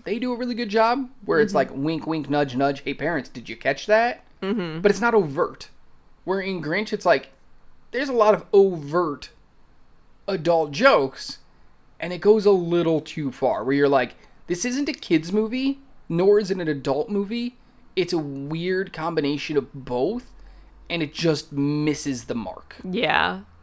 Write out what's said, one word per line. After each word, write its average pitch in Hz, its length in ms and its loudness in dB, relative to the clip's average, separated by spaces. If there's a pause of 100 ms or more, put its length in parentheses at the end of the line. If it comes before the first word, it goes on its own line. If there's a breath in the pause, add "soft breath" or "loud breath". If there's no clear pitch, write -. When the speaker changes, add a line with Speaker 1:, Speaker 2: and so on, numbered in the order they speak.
Speaker 1:
they 214 140 -4
do 247 140 -4
a 240 40 -6
really 240 180 -6
good 220 160 -6
job 233 400 2 (160)
where 165 140 4
it's 147 100 4
Speaker 2:
Mm-hmm. - 60 0
Speaker 1:
like, 135 180 2
wink, 151 320 -4
wink, 151 240 -4
nudge, 143 260 0
nudge, 139 280 0
"Hey, 143 100 -4
parents, 143 340 -4
did 113 220 -14
you 110 60 -12
catch 139 280 -2
that?" 226 400 2 (160)
Speaker 2:
Mm-hmm. 180 400 -4
Speaker 1:
But 202 100 6
it's 196 120 0
not 233 120 2
overt. 160 540 0 (560)
Where 190 160 -2
in 185 220 -4
Grinch, 190 320 -4
it's 202 100 -4
like, 156 280 2 (580)
there's 269 180 -4
a 254 60 -4
lot 214 180 6
of 180 220 0
overt 165 760 2 (1000)
adult 165 460 2
jokes, 170 680 2 (640)
and 175 140 -6
it 170 80 -10
goes 208 240 6
a 208 40 6
little 170 520 2
too 147 280 -6
far, 110 320 0
where 131 140 0
you're 143 120 6
like, 131 260 2 (320 soft breath)
"This 175 180 -4
isn't 269 240 -4
a 294 60 -2
kid's 165 380 -2
movie, 254 480 -2 (280)
nor 190 320 4
is 185 100 -2
it 190 80 -4
an 170 80 -4
adult 143 440 -2
movie." 214 480 -6 (360 soft breath)
It's 175 200 -2
a 165 40 2
weird 165 760 -6
combination 156 640 -2
of 135 160 -2
both, 131 580 -4 (580 soft breath)
and 170 120 -4
it 147 120 -6
just 156 380 -2
misses 143 720 -2
the 123 100 -6
mark. 98 480 -12
Speaker 2:
Yeah. 185 580 0 (220)